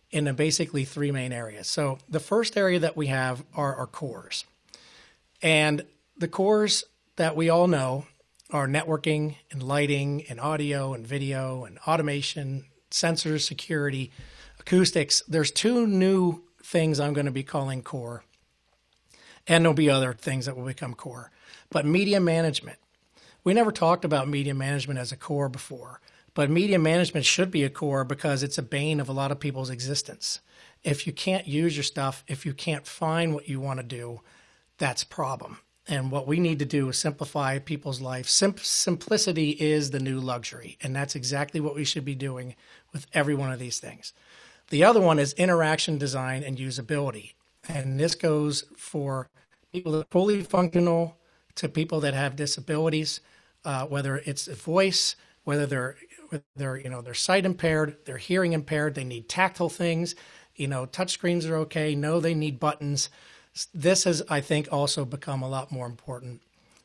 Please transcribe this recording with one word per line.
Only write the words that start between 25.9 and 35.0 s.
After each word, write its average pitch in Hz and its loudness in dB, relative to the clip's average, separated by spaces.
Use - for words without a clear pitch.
but 147 2
media 185 4
management 160 4
should 185 2
be 151 2
a 135 0
core, 139 -2
because 135 -2
it's 143 -4
a 147 -2
bane 143 -2
of 131 -4
a 135 -4
lot 135 -2
of 139 -8
people's 131 -6
existence. 131 -6
If 143 -2
you 175 -6
can't 190 -2
use 151 2
your 143 -4
stuff, 135 -4
if 139 -6
you 143 -4
can't 151 -6
find 165 -2
what 147 -6
you 135 -4
wanna 131 -4
do, 120 -10
that's 131 -2